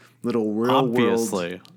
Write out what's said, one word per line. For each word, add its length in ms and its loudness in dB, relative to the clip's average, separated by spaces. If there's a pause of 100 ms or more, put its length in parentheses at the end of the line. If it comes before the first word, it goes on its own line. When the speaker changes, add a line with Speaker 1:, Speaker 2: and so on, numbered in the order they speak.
(220)
Speaker 1:
little 320 -2
real 320 2
world 100 -2 (180)
Speaker 2:
Obviously. 480 -2 (160)